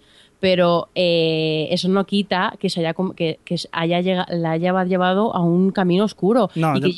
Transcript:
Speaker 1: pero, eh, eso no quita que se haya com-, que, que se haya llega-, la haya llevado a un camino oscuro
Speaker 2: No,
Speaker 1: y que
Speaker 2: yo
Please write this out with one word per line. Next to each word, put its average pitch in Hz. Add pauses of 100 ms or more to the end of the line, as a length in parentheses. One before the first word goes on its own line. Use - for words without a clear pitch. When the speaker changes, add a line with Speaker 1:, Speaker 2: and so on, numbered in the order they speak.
(380)
Speaker 1:
pero, 175
eh, 160
eso 180
no 196
quita 202
que 190
se 175
haya 165
com-, 185
que, 165
que 170
se -
haya 170
llega-, 185
la 165
haya 180
llevado 185
a 185
un 175
camino 185
oscuro 208
Speaker 2:
No, 160
Speaker 1:
y 131
que 180
Speaker 2:
yo 175